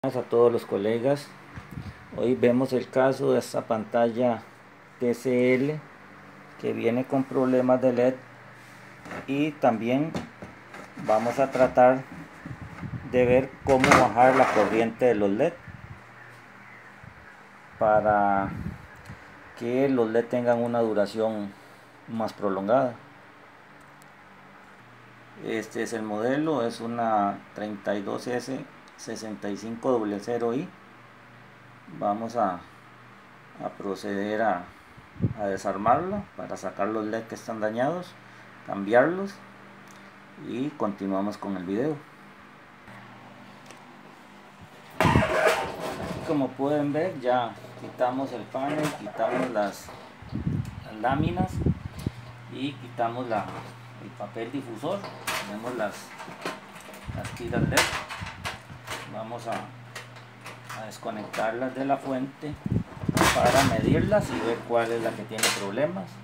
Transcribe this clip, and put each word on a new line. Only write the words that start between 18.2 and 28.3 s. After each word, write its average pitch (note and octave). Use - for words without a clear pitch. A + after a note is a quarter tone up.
que B2+
los A#2+
led A#2
tengan A#2+
una A#2+
duración G#2+
más A2+
prolongada. G#2
Este A2
es A2
el A2
modelo, B2
es A#2
una A2
treinta G#2
y G#2
dos A2+
S B2